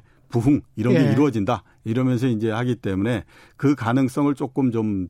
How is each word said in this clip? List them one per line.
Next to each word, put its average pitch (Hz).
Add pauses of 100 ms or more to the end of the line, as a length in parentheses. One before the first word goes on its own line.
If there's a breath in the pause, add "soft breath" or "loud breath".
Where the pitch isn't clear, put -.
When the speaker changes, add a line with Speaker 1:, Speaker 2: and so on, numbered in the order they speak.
(300 soft breath)
Speaker 1:
부흥 123 (140)
이런 123
게 135
Speaker 2:
예. 139
Speaker 1:
이루어진다 120 (220 soft breath)
이러면서 127
이제 113
하기 120
때문에 101 (320 soft breath)
그 139
가능성을 135
조금 131
좀 107